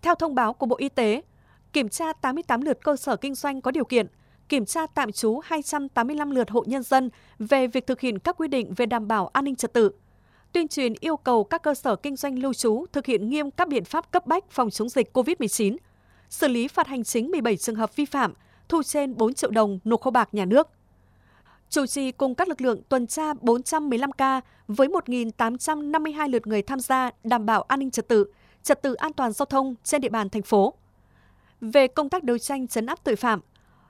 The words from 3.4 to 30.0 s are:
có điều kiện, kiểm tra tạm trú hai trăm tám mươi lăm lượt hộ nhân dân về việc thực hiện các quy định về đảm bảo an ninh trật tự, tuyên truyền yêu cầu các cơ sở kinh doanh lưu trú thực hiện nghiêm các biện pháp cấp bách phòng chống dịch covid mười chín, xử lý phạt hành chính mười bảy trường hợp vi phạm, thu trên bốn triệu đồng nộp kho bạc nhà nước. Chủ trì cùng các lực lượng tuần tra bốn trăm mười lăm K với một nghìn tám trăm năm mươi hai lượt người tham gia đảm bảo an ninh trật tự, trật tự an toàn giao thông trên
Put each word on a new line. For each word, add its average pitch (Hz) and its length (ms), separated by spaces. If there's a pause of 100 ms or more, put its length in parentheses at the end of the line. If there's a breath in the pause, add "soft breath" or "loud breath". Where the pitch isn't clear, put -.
có 254 100
điều 269 140
kiện, 220 220 (420 soft breath)
kiểm 254 160
tra 320 220
tạm 247 260
trú 233 320
hai 311 180
trăm 285 260
tám 240 180
mươi 302 100
lăm 294 140
lượt 247 200
hộ 226 160
nhân 254 160
dân 254 280 (280 loud breath)
về 254 280
việc 247 200
thực 254 140
hiện 226 180
các 349 200
quy 320 100
định 247 280
về 240 100
đảm 220 220
bảo 208 180
an 277 180
ninh 277 120
trật - 160
tự, 214 180 (600 soft breath)
tuyên 339 160
truyền 247 320
yêu 311 160
cầu 233 280
các - 180
cơ 294 120
sở 240 220
kinh 277 200
doanh 269 220
lưu 262 160
trú 240 380
thực 285 140
hiện 214 220
nghiêm 294 220
các 349 180
biện 240 160
pháp - 260
cấp 359 160
bách 330 240
phòng 233 200
chống 220 180
dịch 240 240
covid 254 260
mười 220 100
chín, 214 280 (520 soft breath)
xử - 200
lý 240 200
phạt 320 180
hành 254 180
chính 247 260
mười 339 100
bảy 220 160
trường 220 200
hợp 220 200
vi 294 80
phạm, 254 280 (360 soft breath)
thu 320 140
trên 277 340
bốn 233 180
triệu - 160
đồng 208 340
nộp 226 160
kho 262 100
bạc 226 220
nhà 202 120
nước. 247 240 (1000 soft breath)
Chủ 277 160
trì 262 260
cùng 262 220
các - 140
lực 294 120
lượng 247 280
tuần 247 180
tra 302 340
bốn 240 220
trăm 302 280
mười 233 80
lăm 269 140
K 269 320 (240 soft breath)
với 254 200
một 349 200
nghìn 240 220
tám 233 280
trăm 294 340
năm 311 100
mươi 311 100
hai 294 160
lượt 240 180
người 208 160
tham 262 180
gia 262 300 (140)
đảm 226 220
bảo 214 160
an 269 160
ninh 269 120
trật - 180
tự, 214 160 (380 soft breath)
trật 285 200
tự 262 120
an 311 180
toàn 240 200
giao 277 140
thông 262 280 (100)
trên 294 160